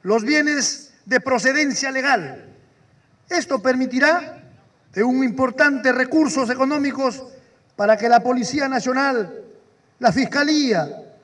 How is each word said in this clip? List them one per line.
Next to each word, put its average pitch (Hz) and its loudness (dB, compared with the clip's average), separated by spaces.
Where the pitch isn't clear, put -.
los 214 2
bienes 294 0
de 220 0
procedencia 269 0
legal. 254 -2
Esto 285 -2
permitirá 254 0
de 196 0
un 254 2
importante 262 0
recursos 262 0
económicos 269 -2
para 208 4
que 220 -2
la 233 6
Policía 254 -2
Nacional, 254 -2
la 240 4
Fiscalía 269 0